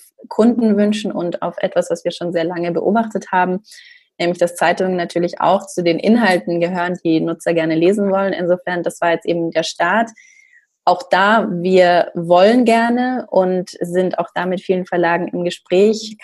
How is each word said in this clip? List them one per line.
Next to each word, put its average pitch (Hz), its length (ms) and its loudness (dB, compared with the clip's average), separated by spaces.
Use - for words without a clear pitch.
Kundenwünschen 214 840 2
und 175 300 -6
auf 170 160 -6
etwas, 180 300 -2
was 170 160 -4
wir 175 60 -2
schon 170 220 -6
sehr 165 120 0
lange 170 280 -4
beobachtet 214 580 -2
haben, 185 320 0
nämlich 175 200 -2
dass 175 180 0
Zeitungen 180 400 0
natürlich 170 440 -4
auch 196 260 0
zu - 180 -6
den 170 160 2
Inhalten 185 600 2
gehören, 175 440 -2
die 160 160 2
Nutzer 165 340 -2
gerne 160 220 0
lesen 196 340 2
wollen. 196 220 0
Insofern, 180 500 -2
das 170 180 -8
war 170 120 2
jetzt 165 140 -4
eben 170 260 -2
der 160 100 -2
Start. 196 480 -2
Auch 180 220 2
da, 202 400 4
wir 175 640 4
wollen 185 500 4
gerne 240 640 0
und 185 420 0
sind 175 400 -2
auch 175 140 -8
da 175 120 -4
mit 185 140 -4
vielen 180 260 -2
Verlagen 170 420 0
im 175 140 -6
Gespräch, 196 800 0